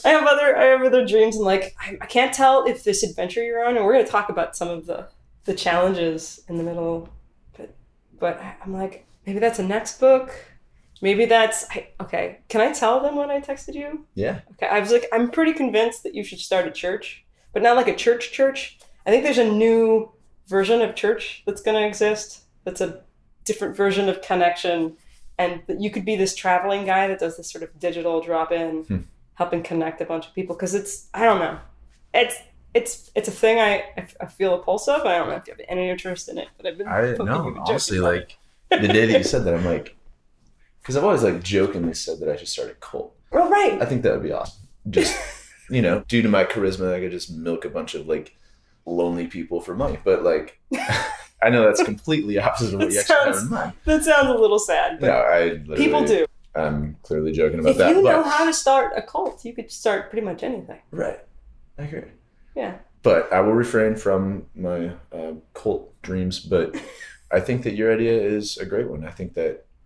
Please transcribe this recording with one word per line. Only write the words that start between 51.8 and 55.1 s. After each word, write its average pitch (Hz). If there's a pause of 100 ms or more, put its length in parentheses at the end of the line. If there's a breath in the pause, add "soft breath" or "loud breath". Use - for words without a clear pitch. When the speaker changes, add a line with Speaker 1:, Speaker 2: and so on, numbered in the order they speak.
Speaker 2:
completely 107
opposite 113
of 98
what -
Speaker 1:
That -
Speaker 2:
you -
actually -
have 285
Speaker 1:
sounds, 202
Speaker 2:
in 170
mind. - (120)
Speaker 1:
that 311
sounds 294
a 254
little 214
sad, 156
but -
Speaker 2:
No, -